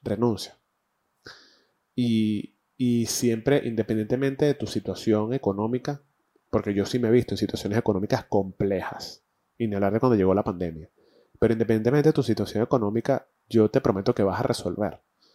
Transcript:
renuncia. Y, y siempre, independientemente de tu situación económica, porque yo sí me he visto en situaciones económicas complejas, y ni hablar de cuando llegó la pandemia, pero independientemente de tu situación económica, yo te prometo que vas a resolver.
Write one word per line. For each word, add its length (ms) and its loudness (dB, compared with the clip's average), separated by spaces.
renuncia. 580 -4
Y, 600 0
y 300 0
siempre, 580 0
independientemente 840 -2
de 80 2
tu 120 -6
situación 680 -2
económica, 680 -2
porque 240 -2
yo 100 2
sí 140 -2
me 100 0
he 40 4
visto 220 4
en 40 -6
situaciones 400 -2
económicas 460 0
complejas, 1000 -4
y 120 -4
ni 80 -4
hablar 160 2
de 80 0
cuando 160 4
llegó 180 4
la 80 2
pandemia, 480 -6
pero 140 4
independientemente 560 2
de 60 2
tu 100 0
situación 400 -2
económica, 640 0
yo 220 4
te 100 2
prometo 340 2
que 100 0
vas 160 0
a 20 -2
resolver. 580 -4